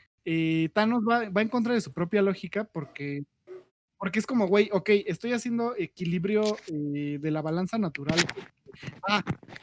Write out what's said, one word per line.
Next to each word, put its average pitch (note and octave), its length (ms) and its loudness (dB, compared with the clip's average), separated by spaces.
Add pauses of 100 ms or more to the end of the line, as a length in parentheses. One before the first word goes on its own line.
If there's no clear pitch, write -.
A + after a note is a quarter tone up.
(260)
eh, D#3+ 480 0
Thanos A3 300 2
va, A#3 260 2
va F#3+ 120 2
en A3 80 0
contra A#3+ 240 0
de A3+ 80 2
su C3 100 -8
propia F3 300 0
lógica G3 420 0
porque, C#3+ 640 -8 (720)
porque F#3+ 220 -2
es G#3 80 0
como, A3+ 200 2
güey, G#3 240 6
ok, G3+ 180 0 (160)
estoy A3 280 -2
haciendo A#3 420 -2
equilibrio, F#3 680 0 (240)
eh, D3 520 -4
de D3+ 120 -2
la D#3 100 0
balanza F3 360 -2
natural. D#3+ 420 0 (880)
Ah, G3+ 140 2 (420)